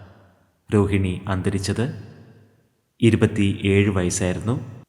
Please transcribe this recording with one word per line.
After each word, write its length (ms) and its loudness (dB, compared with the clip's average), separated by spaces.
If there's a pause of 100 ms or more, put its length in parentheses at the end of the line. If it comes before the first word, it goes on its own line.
(760)
രോഹിണി 540 0
അന്തരിച്ചത്. 560 -2 (1160)
ഇരുപത്തിയേഴ് 880 2
വയസ്സായിരുന്നു. 1000 -4